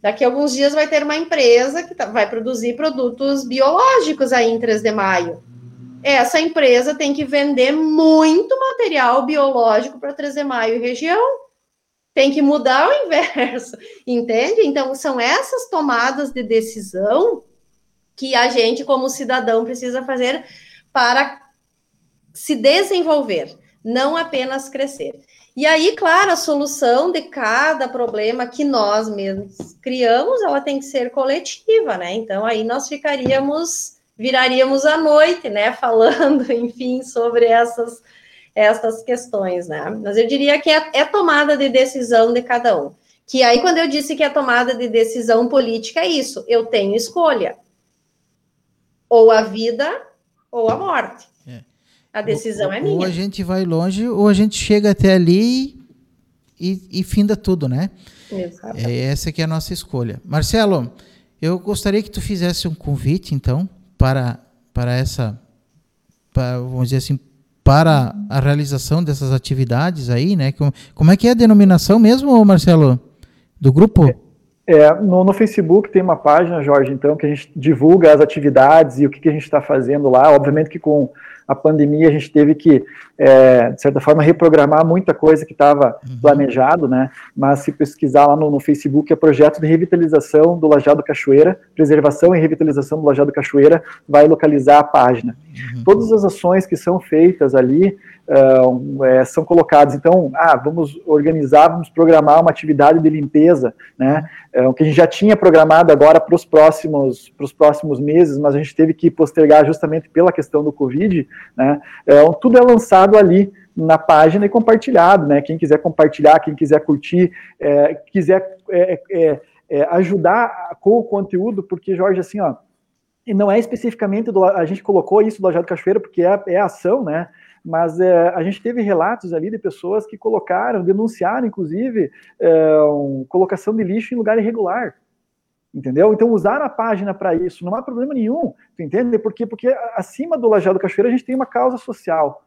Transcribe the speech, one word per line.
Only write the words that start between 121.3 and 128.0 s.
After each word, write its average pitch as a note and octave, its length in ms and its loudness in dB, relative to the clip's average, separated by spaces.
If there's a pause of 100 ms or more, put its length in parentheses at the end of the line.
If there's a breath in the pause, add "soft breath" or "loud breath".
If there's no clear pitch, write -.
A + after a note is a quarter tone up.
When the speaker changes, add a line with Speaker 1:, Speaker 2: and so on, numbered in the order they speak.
Speaker 3:
porque, F#3 320 -8
Jorge, F#3 240 -2
assim, F#3+ 200 -10
ó, D#3 160 -4 (720)
e A3+ 80 -6
não G3 180 0
é G#3+ 80 2
especificamente A3+ 720 -6
do, F#3+ 120 0
a F#3 220 0
gente F#3 160 -8
colocou G3 400 0
isso G#3+ 200 -2
do F#3+ 60 -4
Lajado E3+ 200 -2
Cachoeira, F#3 320 -4
porque - 240 -6
é, G3 240 0
é F#3 120 -2
a G3+ 60 0
ação, G3+ 380 -4
né? E3+ 240 -8 (360 soft breath)
Mas, E3 360 -4
é, F3 300 2